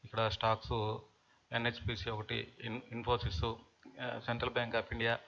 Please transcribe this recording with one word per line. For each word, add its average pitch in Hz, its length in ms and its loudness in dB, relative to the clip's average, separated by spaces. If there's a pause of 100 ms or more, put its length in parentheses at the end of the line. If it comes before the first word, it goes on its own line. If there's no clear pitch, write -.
ఇక్కడ 113 240 2
స్టాక్స్ 110 680 2 (540)
ఎన్హెచ్పిసి 117 580 0
ఒకటి, 113 500 -4
ఇన్-, 117 200 -6 (120)
Infosys, 117 600 2 (460)
ఆ, 120 200 -4 (100)
Central 120 240 0
Bank 117 180 2
of 113 200 2
India 117 240 2 (120)